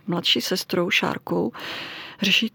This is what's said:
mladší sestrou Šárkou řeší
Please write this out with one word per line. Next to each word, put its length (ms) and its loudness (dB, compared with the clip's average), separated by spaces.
mladší 340 2
sestrou 500 0
Šárkou 640 0
řeší 320 4